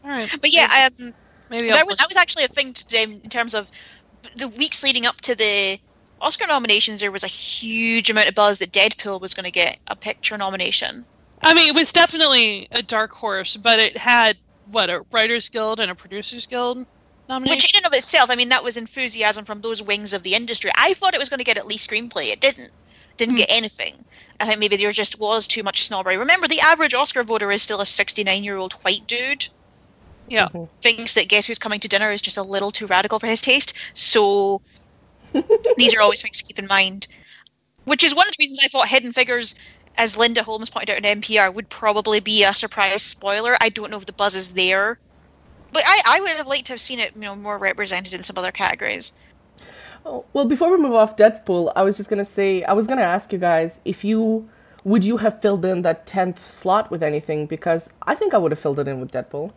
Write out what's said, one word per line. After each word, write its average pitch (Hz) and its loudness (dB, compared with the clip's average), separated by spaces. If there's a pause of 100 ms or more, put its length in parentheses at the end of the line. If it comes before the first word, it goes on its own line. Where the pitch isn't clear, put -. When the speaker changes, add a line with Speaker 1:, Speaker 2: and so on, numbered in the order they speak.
Speaker 1:
All 285 -12
right. 240 -6 (100)
Speaker 2:
But 311 4
yeah, 269 6 (100)
Speaker 1:
Maybe, 240 -14
Speaker 2:
um, 226 -18 (360)
Speaker 1:
maybe 233 -4
Speaker 2:
that 214 6
Speaker 1:
I'll 330 4
Speaker 2:
was, 403 -4
Speaker 1:
look. - -2
Speaker 2:
that 311 2
was 370 -2
actually 339 2
a 254 -2
thing 262 -4
today 226 -2
in 214 -12
terms 233 -4
of 208 -6 (680)
the 262 -8
weeks 240 -4
leading 247 2
up 240 -2
to 247 -2
the 202 0 (420)
Oscar 320 -2
nominations. 220 0
There 202 -2
was 196 -8
a 233 -6
huge 226 -2
amount 214 4
of 196 -4
buzz 208 4
that 180 -8
Deadpool 196 -2
was 185 -8
gonna 180 -10
get 175 -2 (100)
a 202 -8
picture - -6
nomination. 190 -4 (380)
Speaker 1:
I 320 6
mean, 330 6
it 294 2
was 320 2
definitely 269 2
a 233 -4
dark 220 -4
horse, 190 -6
but 220 2
it 220 2
had, 233 2 (340)
what, 202 0
a 180 -6
Writers 226 0
Guild 220 -4
and 190 -2
a 180 -10
Producers 208 -12
Guild 247 -6 (420)
nomination? 262 0
Speaker 2:
Which - 4
in 403 6
and 370 2
of 302 2
itself, 262 2
I 247 0
mean, 240 -2
that 254 2
was 233 -6
enthusiasm 220 -4
from 208 -12
those 220 -8
wings 208 -4
of 190 -6
the 185 -2
industry. 226 -4
I 339 4
thought 370 0
it 277 -2
was 277 -4
gonna 262 -6
get 226 0
at 196 -10
least 214 -6
screenplay. 214 -6
It - -6
didn't. - 0 (460)
Didn't 233 0
Speaker 1:
Hmm. 233 2
Speaker 2:
get - 2
anything. 208 -2 (340)
I 208 -2
think 214 -2
maybe 208 0
there 208 0
just 208 -2
was 214 -2
too 220 -4
much 196 -2
snobbery. 190 -2
Remember, 320 0
the 311 -2
average 311 4
Oscar 262 0
voter 214 -2
is 202 0
still 208 -2
a 196 -2
sixty-nine-year-old 196 -2 (100)
white 208 -2
dude. 254 -4 (800)
Speaker 1:
Yeah. 220 2
Speaker 3:
Mm-hmm. 170 -12 (160)
Speaker 2:
Thinks 233 0
that 202 0
Guess 208 2
Who's 233 -6
Coming 208 -6
to 220 -8
Dinner 208 0
is 202 -4
just - -6
a 202 -6
little 196 -4
too 208 -6
radical 196 0
for 226 -6
his 220 0
taste. 269 2 (180)
So 202 2 (720)
Speaker 3:
<laughs> 453 2
Speaker 2:
these 240 6
are 220 2
always 202 4
things - -4
to - -4
keep - -12
in 196 -10
mind. 196 0 (760)
Which 294 2
is 285 2
one 359 4
of 403 -6
the 302 -2
reasons 269 -4
I 269 2
thought 262 0
Hidden 247 0
Figures, 240 -2 (420)
as 226 0
Linda 233 2
Holmes 220 -8
pointed 214 -8
out 196 -2
in 208 -8
N 208 0
P 214 -2
R, 190 4
would 196 -12
probably 214 0
be 208 2
a 196 4
surprise 202 -2
spoiler. 214 -2
I 226 2
don't 208 -8
know 214 -10
if 190 -14
the 202 -16
buzz 202 -2
is 185 -8
there. 190 0 (760)
But - 2
I, 381 6
I 294 4
would 392 -4
have 311 -6
liked 269 -4
to 262 -10
have 226 -10
seen 254 -6
it, 214 -4
you 214 -16
know, 202 -10
more 208 -8
represented 190 -4
in 180 -10
some 185 -6
other 185 -4
categories. - -4 (960)
Speaker 3:
Oh, 269 -10
well, 277 2
before 302 2
we 381 6
move 269 2
off 220 4
Deadpool, 202 4
I 185 4
was 196 2
just 202 -12
gonna 202 -2
say, 196 -2
I - 0
was 214 2
gonna 254 0
ask 190 0
you 190 -4
guys 170 0
if - -6
you, 220 0 (360)
would 196 4
you 226 2
have 214 0
filled 202 2
in 185 0
that 165 -2
tenth 185 -2
slot 208 -2
with 165 -4
anything? 151 -2
Because 165 -4 (120)
I - 0
think 392 -2
I 220 4
would 165 2
have 156 -4
filled 143 -2
it 139 -2
in 135 -6
with 127 -10
Deadpool. 143 -8